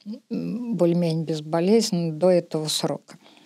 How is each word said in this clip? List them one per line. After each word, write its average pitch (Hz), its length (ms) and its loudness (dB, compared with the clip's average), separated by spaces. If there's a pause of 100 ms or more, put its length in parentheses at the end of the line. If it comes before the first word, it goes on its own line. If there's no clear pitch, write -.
(300)
м, 208 460 -4
более-менее 170 480 2
безболезненно 170 880 0
до 170 180 2
этого 165 380 0
срока. - 480 -4 (300)